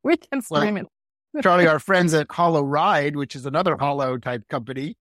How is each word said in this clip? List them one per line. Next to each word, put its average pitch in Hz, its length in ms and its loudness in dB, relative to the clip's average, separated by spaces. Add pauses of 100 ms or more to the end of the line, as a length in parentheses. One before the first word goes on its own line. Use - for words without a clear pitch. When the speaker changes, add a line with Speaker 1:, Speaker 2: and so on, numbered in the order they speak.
Speaker 1:
We 330 140 2
can - 320 -6
Speaker 2:
Well, 151 120 0
Speaker 1:
stream 208 160 0
it. - 100 -8 (480)
<laughs> 294 60 -4
Speaker 2:
Charlie, 180 240 4
our 156 140 4
friends 175 340 2
at 151 160 2
Hollow 165 320 2
Ride, 147 540 0
which 143 200 -6
is 131 100 -14
another 156 320 0
Hollow 139 400 -2
type 120 320 -8
company 135 520 -8